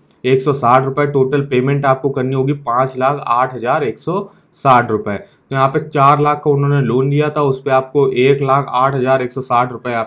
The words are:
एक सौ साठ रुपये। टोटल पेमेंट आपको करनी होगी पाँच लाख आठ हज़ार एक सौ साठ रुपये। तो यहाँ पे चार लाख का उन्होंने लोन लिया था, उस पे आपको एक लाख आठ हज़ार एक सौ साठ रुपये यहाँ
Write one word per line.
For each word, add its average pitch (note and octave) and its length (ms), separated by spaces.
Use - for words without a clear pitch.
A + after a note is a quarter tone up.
एक C3 180
सौ D3 120
साठ C3 320
रुपये। C#3 220
टोटल C#3+ 340
पेमेंट C#3 440
आपको C3+ 240
करनी C3+ 260
होगी C3+ 200
पाँच C3 420
लाख C#3 300
आठ B2+ 260
हज़ार B2+ 300
एक A2+ 160
सौ G3 300
साठ A#2+ 380
रुपये। G#2 240
तो - 400
यहाँ C3+ 120
पे D3+ 120
चार C#3+ 420
लाख D3 240
का D3 60
उन्होंने C#3+ 300
लोन B2+ 280
लिया D3 200
था, D3+ 120
उस C3+ 200
पे C#3 100
आपको C3 380
एक C3+ 320
लाख C#3 280
आठ C3 260
हज़ार C3 260
एक B2 100
सौ C3 100
साठ B2 300
रुपये A#2+ 220
यहाँ A2+ 140